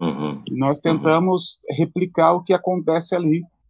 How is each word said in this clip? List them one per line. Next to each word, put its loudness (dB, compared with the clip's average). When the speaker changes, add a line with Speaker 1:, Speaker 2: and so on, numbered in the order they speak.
Speaker 1:
Uhum. -4
Speaker 2:
E -6
nós 0
Speaker 1:
Uhum. -18
Speaker 2:
tentamos 0
replicar 2
o -2
que 0
acontece -2
ali 0